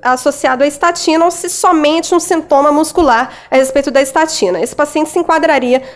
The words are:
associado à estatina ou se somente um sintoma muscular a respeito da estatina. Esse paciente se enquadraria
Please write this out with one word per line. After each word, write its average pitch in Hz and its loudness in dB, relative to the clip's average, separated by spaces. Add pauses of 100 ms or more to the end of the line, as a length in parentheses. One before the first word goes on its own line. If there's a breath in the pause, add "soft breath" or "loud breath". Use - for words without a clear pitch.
associado 262 0
à 285 4
estatina 330 0
ou 349 2
se 349 -8
somente 330 0
um 349 2
sintoma 302 0
muscular 285 0 (180 loud breath)
a - 0
respeito 269 0
da 262 2
estatina. 269 -2
Esse 240 -4
paciente 302 -2
se 359 -4
enquadraria 294 0 (140 loud breath)